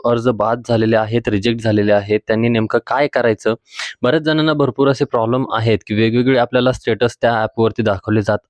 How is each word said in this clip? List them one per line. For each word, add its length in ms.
अर्ज 240
बाद 400
झालेले 280
आहेत, 320
रिजेक्ट 320
झालेले 320
आहेत. 340
त्यांनी 220
नेमकं 380
काय 220
करायचं? 460
बऱ्याच 200
जणांना 300
भरपूर 360
असे 160
प्रॉब्लेम 480
आहेत 340
की 80
वेगवेगळे 440
आपल्याला 340
स्टेटस 500
त्या 100
ॲपवरती 500
दाखवले 400
जात 160